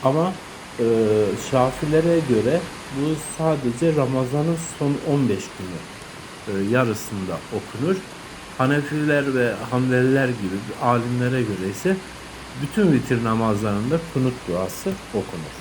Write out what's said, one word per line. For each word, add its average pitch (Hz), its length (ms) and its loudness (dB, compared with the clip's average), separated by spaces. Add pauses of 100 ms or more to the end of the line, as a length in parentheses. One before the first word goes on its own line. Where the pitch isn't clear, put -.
Ama, 160 280 4 (460)
e, 117 60 2 (640)
Şafilere 151 760 4
göre 120 320 4 (360)
bu 151 180 0 (240)
sadece 156 580 2
Ramazan'ın 135 600 2 (220)
son 143 160 2 (180)
on 139 160 4
beş 98 160 0 (140)
günü, 90 200 -10 (720)
e, 101 220 0
yarısında 107 680 0 (140)
okunur. 131 440 -2 (640)
Hanefiler 143 760 2
ve 120 180 2 (180)
Hanbeliler 127 580 4
gibi 98 280 -2 (260)
alimlere 123 600 2
göre 98 280 -2
ise 185 260 0 (680)
bütün 170 300 4
vitir 117 320 2
namazlarında 110 720 2 (160)
kunut 127 200 2 (140)
duası 95 440 -2 (180)
okunur. 82 500 -6